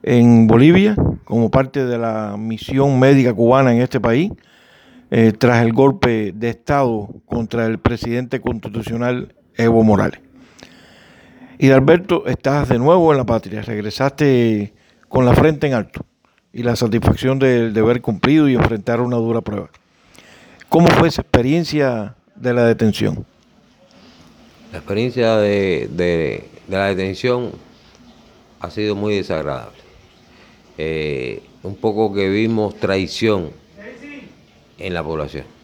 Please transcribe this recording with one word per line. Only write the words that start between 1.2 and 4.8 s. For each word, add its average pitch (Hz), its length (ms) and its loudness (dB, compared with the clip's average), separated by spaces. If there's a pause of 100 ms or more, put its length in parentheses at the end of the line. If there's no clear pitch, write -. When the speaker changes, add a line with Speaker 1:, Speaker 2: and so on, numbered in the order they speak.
Speaker 1:
como 113 260 0
parte 135 360 -2
de 120 100 -2
la 110 400 -6
misión 131 640 -2
médica 131 340 6
cubana 120 400 4
en 117 80 2
este 127 200 -2
país, 123 300 0 (800)